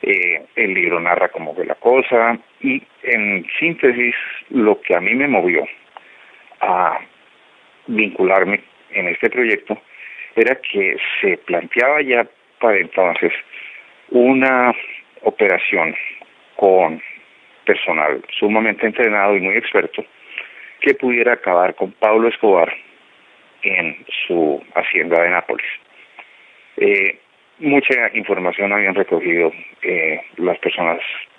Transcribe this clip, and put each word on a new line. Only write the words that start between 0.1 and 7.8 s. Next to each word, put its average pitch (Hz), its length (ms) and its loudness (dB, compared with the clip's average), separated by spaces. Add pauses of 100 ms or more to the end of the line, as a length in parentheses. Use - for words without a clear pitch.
el 104 160 -2
libro 87 260 0
narra 87 300 0
cómo 78 260 -10
fue 92 100 -4
la - 100 -4
cosa 117 600 2 (220)
y, 135 240 -2 (200)
en 104 420 -2 (120)
síntesis, 123 580 0 (340)
lo 107 320 2
que - 120 0
a 85 60 4
mí 98 160 -2
me 143 140 0
movió 87 360 2 (920)
a 90 400 0 (880)